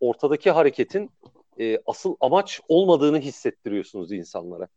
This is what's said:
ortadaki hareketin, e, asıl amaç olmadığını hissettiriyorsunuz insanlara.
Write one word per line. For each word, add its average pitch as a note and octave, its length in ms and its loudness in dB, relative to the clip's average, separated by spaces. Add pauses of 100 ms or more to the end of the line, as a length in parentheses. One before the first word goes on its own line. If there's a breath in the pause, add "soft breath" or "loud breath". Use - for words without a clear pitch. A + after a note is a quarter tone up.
ortadaki C#3+ 500 0
hareketin, D#3 600 0 (500)
e, A2+ 260 -2
asıl - 340 -6
amaç F3 480 0
olmadığını D#3+ 500 4
hissettiriyorsunuz G#2 960 -8
insanlara. F2+ 640 -10